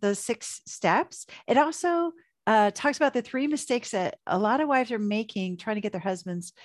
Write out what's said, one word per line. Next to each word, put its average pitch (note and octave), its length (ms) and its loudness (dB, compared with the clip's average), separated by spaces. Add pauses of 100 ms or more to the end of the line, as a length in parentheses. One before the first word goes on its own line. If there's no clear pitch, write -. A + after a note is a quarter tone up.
those G3+ 180 0
six - 480 -8
steps. - 580 0 (220)
It A#3+ 100 4
also, E4+ 540 2 (340)
uh, G#3 260 6
talks C#4+ 260 0
about C#4+ 160 4
the A#3+ 80 0
three C4 260 -2
mistakes C4+ 440 -2
that F#3 260 -2 (100)
a F3+ 100 2
lot G#3+ 220 2
of D4+ 80 0
wives B3+ 240 0
are A3 80 -2
making G#3 560 -2
trying G#3+ 200 -6
to G#3 60 -4
get G3+ 120 -4
their F3+ 80 -6
husband's F3+ 500 -6 (140)